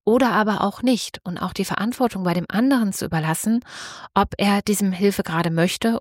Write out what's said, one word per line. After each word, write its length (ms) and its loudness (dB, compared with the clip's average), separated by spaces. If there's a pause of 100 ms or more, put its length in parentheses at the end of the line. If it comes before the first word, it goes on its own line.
oder 280 4
aber 300 2
auch 200 -2
nicht. 420 0
Und 140 -8
auch 160 -6
die 120 -4
Verantwortung 580 -2
bei 100 2
dem 160 -2
anderen 420 2
zu 140 -6
überlassen, 540 0 (560)
ob 220 0
er 260 2
diesem 280 0
Hilfe 300 0
gerade 300 -2
möchte 500 2